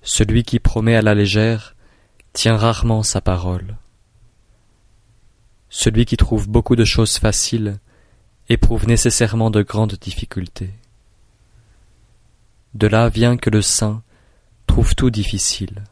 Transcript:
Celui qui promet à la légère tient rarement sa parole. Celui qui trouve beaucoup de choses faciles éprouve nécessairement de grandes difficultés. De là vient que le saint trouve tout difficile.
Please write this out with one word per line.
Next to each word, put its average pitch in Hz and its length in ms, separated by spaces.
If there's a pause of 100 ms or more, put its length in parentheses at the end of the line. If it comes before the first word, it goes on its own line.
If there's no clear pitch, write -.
Celui 107 400
qui 117 160
promet 113 380
à 110 60
la 107 120
légère 107 600 (600)
tient 113 220
rarement 110 460
sa - 180
parole. 90 560 (1900)
Celui 110 340
qui 113 120
trouve 107 320
beaucoup 117 280
de 117 80
choses - 340
faciles 107 600 (680)
éprouve 113 380
nécessairement 113 640
de 107 120
grandes 107 320
difficultés. - 800 (2000)
De 107 120
là 110 220
vient 120 280
que 120 140
le 107 120
saint 107 400 (640)
trouve - 280
tout 127 160
difficile. 101 800